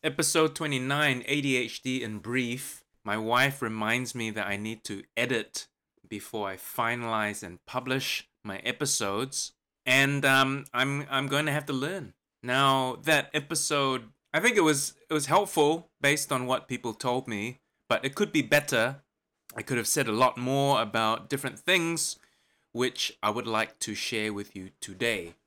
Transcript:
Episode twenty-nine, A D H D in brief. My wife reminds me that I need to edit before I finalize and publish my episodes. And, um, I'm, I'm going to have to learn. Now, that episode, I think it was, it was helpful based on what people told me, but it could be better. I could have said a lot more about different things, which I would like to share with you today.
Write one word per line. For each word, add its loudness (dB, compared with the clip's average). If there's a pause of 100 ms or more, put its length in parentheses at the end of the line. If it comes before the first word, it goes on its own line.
Episode 2
twenty-nine, 0
A 0
D 2
H -4
D -2
in -6
brief. -4 (220)
My -2
wife 2
reminds -2
me -4
that -4
I -4
need -8
to -8 (120)
edit -2 (420)
before -6
I -10
finalize -2
and -14
publish -4 (160)
my -8
episodes. -2 (340)
And, 4
um, 4
I'm, 0
I'm -2
going 0
to 0
have -2
to -4
learn. -6 (280)
Now, 4
that 2
episode, 0 (280)
I 0
think 2
it 6
was, 2 (160)
it -2
was 0
helpful 2 (100)
based 2
on -2
what -2
people -6
told -2
me, -4 (280)
but 2
it -2
could 0
be 2
better. 2 (520)
I -8
could -2
have 0
said 0
a -2
lot 4
more 2
about 0
different -4
things, 0 (540)
which -4
I 2
would -2
like -2
to -6
share -4
with -10
you -12 (100)
today. -4 (120)